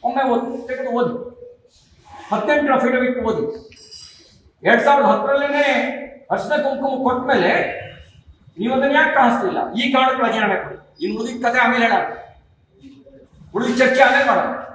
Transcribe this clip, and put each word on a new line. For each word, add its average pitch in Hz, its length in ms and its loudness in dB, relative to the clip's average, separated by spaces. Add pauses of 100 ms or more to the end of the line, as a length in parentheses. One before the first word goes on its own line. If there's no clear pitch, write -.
ಒಮ್ಮೆ 262 160 -2 (100)
ಓದಿ, 233 160 -2 (200)
ತೆಗೆದು 254 300 -6
ಓದಿ. 247 160 -2 (1120)
ಹದಿನೆಂಟರ 285 500 2
ಅಫಿಡವಿಟ್ 247 400 0 (100)
ಓದಿ. - 160 -2 (1200)
ಎರಡ್ 233 180 4
ಸಾವಿರದ 285 260 6
ಹತ್ತರಲ್ಲೇನೆ 285 560 0 (680)
ಅರ್ಶಿನ - 220 -2 (100)
ಕುಂಕುಮ 262 280 -2 (120)
ಕೊಟ್ಟ 240 160 0 (100)
ಮೇಲೆ 185 200 2 (1080)
ನೀವು 233 160 -2
ಅದನ್ನ 277 240 2
ಯಾಕೆ 302 200 2
ಕಾಣಿಸ್ತಿಲ್ಲ? 233 400 2 (200)
ಈ 240 40 0 (100)
ಕಾರಣಕ್ಕೆ 262 320 2
ರಾಜೀನಾಮೆ 208 380 0
ಕೊಡಿ. - 140 -14 (260)
ಇನ್ನು 208 180 -4
ಉಳಿದ 233 240 -8
ಕತೆ 240 200 0
ಆಮೇಲೆ 233 200 0
ಹೇಳೋಣ, 202 180 0 (1500)
ಉಳಿದ 233 240 0
ಚರ್ಚೆ 262 280 4
ಆಮೇಲೆ - 240 2
ಮಾಡೋಣ. - 200 0 (240)